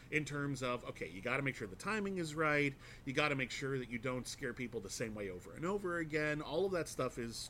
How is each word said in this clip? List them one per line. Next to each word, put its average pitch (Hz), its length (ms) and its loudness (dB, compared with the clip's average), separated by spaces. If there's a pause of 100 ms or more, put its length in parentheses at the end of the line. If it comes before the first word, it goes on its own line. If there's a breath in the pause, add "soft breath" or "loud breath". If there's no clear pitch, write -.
(120)
in 151 120 4
terms 143 380 0
of, 123 240 2
okay, 120 280 -6
you 92 60 -8
gotta 120 220 4
make 135 140 2
sure 110 120 -4
the 92 80 -10
timing 196 440 0
is 156 160 -2
right, 147 380 6 (320 loud breath)
you 135 60 -2
gotta 147 240 4
make 135 160 0
sure 135 280 0
that 123 100 -4
you 120 80 -2
don't 127 300 -2
scare 127 260 -4
people 117 260 -4
the 98 100 -6
same 113 260 -4
way 104 160 -2
over 87 240 -10
and 135 100 -2
over 190 320 0
again. 151 440 2
All 151 240 2
of 196 80 2
that 165 140 2
stuff 131 300 -2
is 117 320 -4